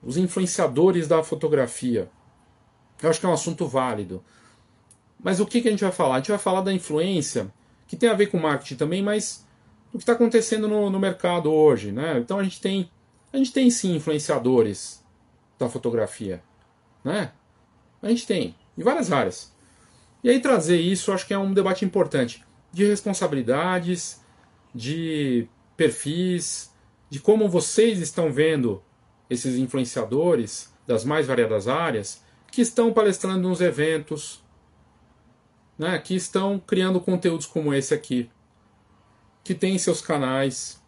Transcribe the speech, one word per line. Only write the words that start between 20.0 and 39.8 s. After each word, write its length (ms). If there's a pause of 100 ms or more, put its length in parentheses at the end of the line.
E 60
aí 100
trazer 380
isso, 340
eu 40
acho 100
que 80
é 40
um 160
debate 320
importante, 580 (280)
de 140
responsabilidades, 1400 (520)
de 720 (280)
perfis, 1000 (360)
de 100
como 280
vocês 520
estão 320
vendo 520 (460)
esses 280
influenciadores 1160 (120)
das 200
mais 220
variadas 400
áreas 560 (280)
que 100
estão 320
palestrando 540
nos 140
eventos, 840 (1300)
né, 220
que 160
estão 440
criando 400
conteúdos 460
como 280
esse 200
aqui, 360 (1120)
que 100
tem 240
seus 240